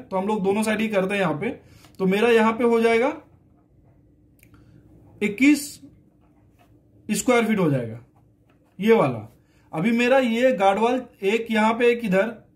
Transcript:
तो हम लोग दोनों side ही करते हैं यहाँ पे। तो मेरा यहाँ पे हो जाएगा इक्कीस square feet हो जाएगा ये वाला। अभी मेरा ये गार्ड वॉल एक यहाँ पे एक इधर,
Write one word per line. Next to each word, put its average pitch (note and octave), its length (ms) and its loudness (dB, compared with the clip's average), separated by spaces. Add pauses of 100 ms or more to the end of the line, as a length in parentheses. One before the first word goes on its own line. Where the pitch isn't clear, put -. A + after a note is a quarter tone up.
तो - 160 -10
हम F#3+ 100 -2
लोग G#3 160 -2
दोनों G3+ 200 0
side G#3+ 180 -2
ही A3 80 -2
करते G3 260 -2
हैं G3 60 -2
यहाँ D#3 140 -2
पे। F#3 140 -6 (520)
तो F#3+ 60 0
मेरा G#3 240 2
यहाँ A3+ 220 4
पे A#3+ 120 -2
हो A#3 160 2
जाएगा A#3 320 2 (2000)
इक्कीस C4 440 2 (1400)
square A3 380 0
feet G#3+ 120 -2
हो E3 120 2
जाएगा A#2 280 -4 (800)
ये A3 160 4
वाला। B2 320 0 (460)
अभी E3 200 -2
मेरा A#3+ 260 2
ये B3 360 2
गार्ड G3 240 2
वॉल B3 240 0 (220)
एक A3+ 260 -2
यहाँ A3 240 2
पे A#3+ 140 0
एक A#3 160 -2
इधर, G3 220 2 (300)